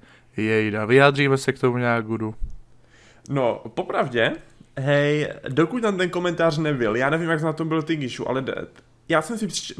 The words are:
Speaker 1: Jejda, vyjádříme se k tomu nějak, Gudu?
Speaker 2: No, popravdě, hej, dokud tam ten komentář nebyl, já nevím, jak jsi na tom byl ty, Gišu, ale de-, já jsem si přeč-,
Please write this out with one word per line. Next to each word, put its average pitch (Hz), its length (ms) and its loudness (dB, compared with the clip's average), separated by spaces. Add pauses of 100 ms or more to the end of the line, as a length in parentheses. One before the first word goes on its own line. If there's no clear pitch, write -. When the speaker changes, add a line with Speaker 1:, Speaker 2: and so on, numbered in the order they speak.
(380)
Speaker 1:
Jejda, 107 480 0
vyjádříme 139 520 6
se 135 160 -2
k 135 60 -12
tomu 123 180 2
nějak, 120 280 0
Gudu? 110 300 -4 (920)
Speaker 2:
No, 127 380 0
popravdě, 123 640 0 (460)
hej, 143 500 2 (220)
dokud 165 320 0
tam 202 160 0
ten 180 120 0
komentář 170 480 0
nebyl, 131 380 0
já 131 140 2
nevím, 165 200 0
jak 160 100 0
jsi 156 60 -2
na 156 80 0
tom 165 140 -4
byl 160 140 0
ty, 156 140 -2
Gišu, 131 340 -6
ale 131 120 -2
de-, 113 260 -6 (420)
já 160 120 4
jsem 226 160 -6
si 214 100 -4
přeč-, - 320 -8